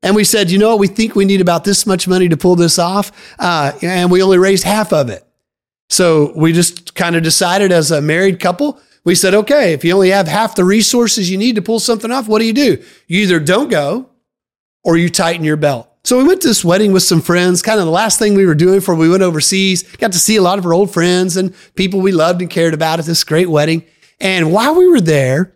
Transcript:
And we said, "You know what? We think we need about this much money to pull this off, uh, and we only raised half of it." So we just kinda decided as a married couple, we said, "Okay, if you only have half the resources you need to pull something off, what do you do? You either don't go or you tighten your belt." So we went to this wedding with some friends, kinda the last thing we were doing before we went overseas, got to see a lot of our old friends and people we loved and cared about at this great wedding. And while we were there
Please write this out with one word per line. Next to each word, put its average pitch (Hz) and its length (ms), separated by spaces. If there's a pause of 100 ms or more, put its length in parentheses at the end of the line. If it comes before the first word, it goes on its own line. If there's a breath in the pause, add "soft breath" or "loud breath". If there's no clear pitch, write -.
And 196 140
we 214 80
said, 196 260
"You 190 80
know 214 120
what? 220 80
We 202 100
think 220 260
we 196 100
need 196 160
about 170 240
this 196 220
much 190 220
money 185 200
to 165 80
pull 180 200
this 170 220
off, 185 340 (260 loud breath)
uh, 160 340 (100)
and 180 280
we 180 120
only 190 160
raised 190 260
half 208 280
of 143 180
it." - 140 (680)
So 160 440
we 160 180
just - 420
kinda 170 260
decided 180 520
as 160 180
a 156 100
married 170 400
couple, 220 400 (240 soft breath)
we 175 100
said, 185 200
"Okay, 214 380
if 147 120
you 170 80
only 190 180
have 196 160
half 208 300
the 185 80
resources 214 680
you 185 60
need 220 200
to 208 60
pull 220 160
something 226 320
off, 254 160
what 214 120
do 226 80
you 226 60
do? 226 260 (280 loud breath)
You 175 140
either 185 180
don't 185 300
go 175 380 (760)
or 170 140
you 170 140
tighten 170 340
your 151 120
belt." 143 360 (120)
So 247 140
we 262 60
went 370 160
to 349 80
this 220 160
wedding 190 280
with 190 120
some 165 160
friends, 180 420
kinda 220 220
the 160 60
last 196 280
thing 208 160
we 196 100
were 165 120
doing 185 200
before 185 200
we 160 120
went 190 140
overseas, 185 640 (140 loud breath)
got 226 140
to 180 60
see 214 160
a 208 80
lot 185 160
of 180 80
our 170 80
old 196 180
friends 180 440
and 185 180 (220 loud breath)
people 190 240
we 190 100
loved 175 300
and 175 100
cared 165 240
about 160 240
at 160 60
this 165 180
great 175 260
wedding. 160 360 (360 soft breath)
And 180 320
while 240 220
we 370 140
were 320 120
there 151 540